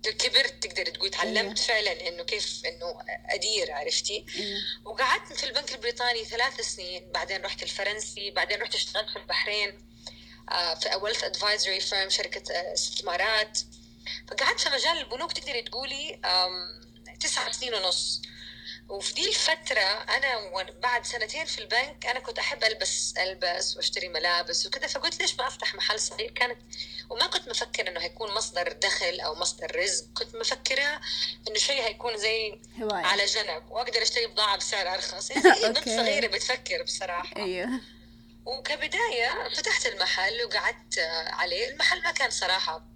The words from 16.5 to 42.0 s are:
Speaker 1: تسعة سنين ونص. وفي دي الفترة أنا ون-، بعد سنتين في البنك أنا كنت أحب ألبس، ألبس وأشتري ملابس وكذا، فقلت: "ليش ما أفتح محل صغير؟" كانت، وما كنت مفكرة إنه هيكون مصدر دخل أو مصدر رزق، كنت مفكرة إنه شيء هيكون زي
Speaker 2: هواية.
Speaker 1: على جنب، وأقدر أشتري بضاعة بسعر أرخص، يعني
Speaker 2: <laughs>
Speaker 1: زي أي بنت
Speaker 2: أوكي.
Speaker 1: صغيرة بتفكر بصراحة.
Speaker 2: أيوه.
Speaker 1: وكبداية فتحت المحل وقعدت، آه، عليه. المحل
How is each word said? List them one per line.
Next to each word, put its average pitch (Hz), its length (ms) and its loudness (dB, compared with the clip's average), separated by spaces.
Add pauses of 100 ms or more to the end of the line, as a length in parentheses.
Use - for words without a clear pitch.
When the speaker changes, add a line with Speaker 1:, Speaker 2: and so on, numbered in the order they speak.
Speaker 1:
تسعة - 320 0
سنين 247 220 -2
ونص. 185 480 0 (680)
وفي 196 240 -4
دي 370 160 2
الفترة 320 520 2
أنا 226 560 2
ون-، 190 420 -4
بعد 233 260 2
سنتين 247 400 -2
في - 140 -4
البنك 247 460 0
أنا 247 140 2
كنت 247 200 -6
أحب - 240 0
ألبس، - 540 2
ألبس 185 600 0
وأشتري - 300 0
ملابس - 580 2
وكذا، 269 220 -4
فقلت: 302 340 0
"ليش 359 140 2
ما 254 120 0
أفتح - 280 -2
محل 214 240 0
صغير؟" 220 320 -2
كانت، 247 260 0 (520)
وما - 180 2
كنت 359 220 -2
مفكرة 226 400 -2
إنه 170 100 -4
هيكون 196 320 -4
مصدر 175 400 0
دخل 175 480 2
أو - 160 -2
مصدر - 400 -4
رزق، 185 380 0
كنت - 220 -6
مفكرة 262 680 0 (460)
إنه 214 100 -2
شيء 277 240 2
هيكون 226 360 -2
زي 220 420 0 (220)
Speaker 2:
هواية. 208 240 0
Speaker 1:
على 202 200 6
جنب، 196 460 -2
وأقدر 233 300 0
أشتري 226 260 4
بضاعة 208 300 2
بسعر 185 360 0
أرخص، 190 380 -4
يعني 269 120 2
Speaker 2:
<laughs> - 0 -
Speaker 1:
زي 359 100 12
أي 403 140 6
بنت - 100 4
Speaker 2:
أوكي. 226 200 2
Speaker 1:
صغيرة 494 300 4
بتفكر - 560 -2
بصراحة. 180 540 -4
Speaker 2:
أيوه. 185 320 -2 (760)
Speaker 1:
وكبداية 370 1040 0
فتحت - 360 0
المحل 233 600 2
وقعدت، 190 520 -2
آه، 165 320 0
عليه. 180 400 0
المحل - 340 4